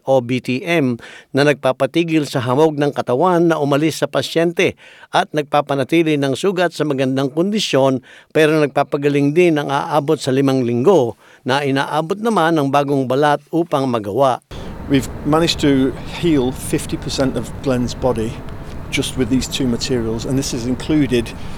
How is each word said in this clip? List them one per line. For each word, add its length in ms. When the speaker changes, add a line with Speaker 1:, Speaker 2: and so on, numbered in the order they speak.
Speaker 1:
o 160
B 240
T 160
M 400
na 160
nagpapatigil 800
sa 160
hamog 320
ng 160
katawan 560
na 160
umalis 400
sa 80
pasyente 640
at 160
nagpapanatili 880
ng 160
sugat 400
sa 80
magandang 480
kondisyon, 720
pero 240
nagpapagaling 720
din 240
ang 160
aabot 480
sa 160
limang 320
linggo 480
na 160
inaabot 560
naman 400
ng 160
bagong 320
balat 320
upang 320
magawa. 560
Speaker 2:
We've 160
managed 400
to 320
heal 320
fifty 480
percent 400
of 80
Glenn's 320
body 400
just 240
with 80
these 240
two 160
materials, 640
and 80
this 160
has 160
included 560